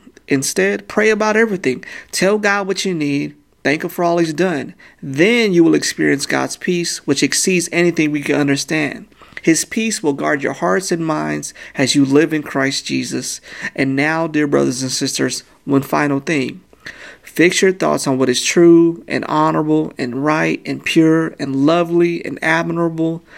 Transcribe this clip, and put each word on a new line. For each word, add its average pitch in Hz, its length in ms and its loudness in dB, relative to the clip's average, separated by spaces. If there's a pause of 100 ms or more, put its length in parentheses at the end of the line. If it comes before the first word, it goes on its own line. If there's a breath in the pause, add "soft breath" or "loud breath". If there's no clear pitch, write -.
(280)
Instead, 190 580 0
pray 214 240 2
about 214 260 0
everything. 185 480 0 (280 loud breath)
Tell 202 260 2
God 202 300 0
what 190 160 -4
you 190 100 -2
need. 147 400 -2 (300)
Thank 147 180 0
Him 175 80 -6
for 175 140 -2
all 170 140 2
He's 160 160 0
done. 165 400 -2 (280 loud breath)
Then 196 500 2
you 170 120 6
will 156 100 6
experience 143 520 0
God's 135 300 -2
peace, - 500 -4
which - 160 0
exceeds 170 500 0
anything 165 400 0
we 147 80 -4
can 143 160 -2
understand. 143 720 -2 (340 loud breath)
His 160 240 2
peace 220 360 -4
will 147 120 0
guard 151 280 -2
your 135 120 -2
hearts 185 360 -2
and 170 140 0
minds 151 480 -4 (220 loud breath)
as 127 200 0
you 139 120 4
live 151 260 4
in 151 100 -2
Christ 135 440 -4
Jesus. 127 560 -6 (320 loud breath)
And 135 200 0
now, 160 320 0
dear 151 200 0
brothers 139 340 0
and 131 100 -4
sisters, 131 520 -4 (240 soft breath)
one 139 160 2
final 143 380 -2
thing. 143 420 -4 (600 loud breath)
Fix - 380 0
your 190 120 4
thoughts 151 340 -2
on 135 100 0
what 127 140 2
is 123 120 -2
true 170 640 6
and - 200 -4
honorable 156 720 0
and 127 260 -4
right 160 400 0
and 139 180 -6
pure 160 560 2
and 139 280 0
lovely 170 580 2
and - 180 -8
admirable. 165 800 -2 (160 loud breath)